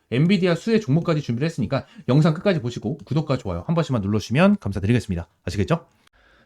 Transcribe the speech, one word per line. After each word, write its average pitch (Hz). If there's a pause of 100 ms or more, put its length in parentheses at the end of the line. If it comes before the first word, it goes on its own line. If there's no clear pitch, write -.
(120)
엔비디아 175
수혜 220
종목까지 160
준비를 123
했으니까 127 (220)
영상 151
끝까지 180
보시고 120
구독과 135
좋아요 85
한 170
번씩만 135
눌러주시면 117
감사드리겠습니다. 98 (180)
아시겠죠? 98 (600)